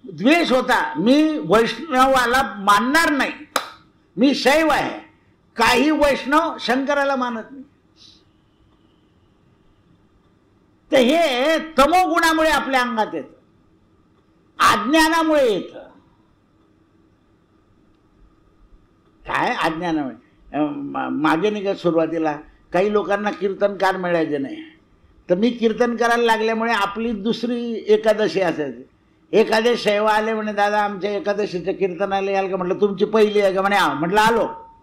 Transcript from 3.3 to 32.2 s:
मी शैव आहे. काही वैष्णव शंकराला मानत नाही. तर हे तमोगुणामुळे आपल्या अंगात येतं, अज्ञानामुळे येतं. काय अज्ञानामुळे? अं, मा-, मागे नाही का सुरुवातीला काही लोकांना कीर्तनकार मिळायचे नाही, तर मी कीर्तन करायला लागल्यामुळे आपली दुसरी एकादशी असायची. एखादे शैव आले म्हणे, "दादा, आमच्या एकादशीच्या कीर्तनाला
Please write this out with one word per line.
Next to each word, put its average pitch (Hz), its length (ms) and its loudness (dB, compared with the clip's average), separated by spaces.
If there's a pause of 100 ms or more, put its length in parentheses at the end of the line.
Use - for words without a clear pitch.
मी 254 180 4
शैव 302 360 2
आहे. - 400 -4 (460)
काही 247 340 4
वैष्णव 285 720 2
शंकराला 277 560 0
मानत 240 340 -4
नाही. 262 140 -18 (3250)
तर 285 40 4
हे 285 640 2
तमोगुणामुळे 320 920 2
आपल्या 269 300 0
अंगात 233 340 -2
येतं, 135 200 -12 (1200)
अज्ञानामुळे 302 920 2
येतं. - 260 -6 (3500)
काय 170 280 -2
अज्ञानामुळे? 160 600 -4 (440)
अं, 147 140 -2
मा-, 139 360 -8
मागे 156 420 -2
नाही 208 140 -8
का 196 100 -2
सुरुवातीला 160 640 -2 (340)
काही 196 200 0
लोकांना 202 380 -2
कीर्तनकार 190 680 -2
मिळायचे 165 420 -2
नाही, - 180 -6 (760)
तर 180 40 4
मी 220 160 0
कीर्तन 233 460 0
करायला 240 280 2
लागल्यामुळे 226 480 0
आपली 220 400 -4
दुसरी 233 720 -4
एकादशी 208 540 2
असायची. 143 420 -4 (500)
एखादे 220 440 2
शैव 208 280 0
आले 214 300 0
म्हणे, 214 180 -6
"दादा, 208 320 0
आमच्या 202 260 -4
एकादशीच्या 196 640 -4
कीर्तनाला 196 560 -2